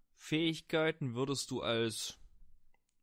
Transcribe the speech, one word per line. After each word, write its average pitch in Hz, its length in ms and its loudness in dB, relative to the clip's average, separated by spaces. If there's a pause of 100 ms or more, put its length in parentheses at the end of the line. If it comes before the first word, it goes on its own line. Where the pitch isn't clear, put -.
(140)
Fähigkeiten 160 1000 0
würdest 135 360 0
du 127 100 -2
als 113 580 0 (840)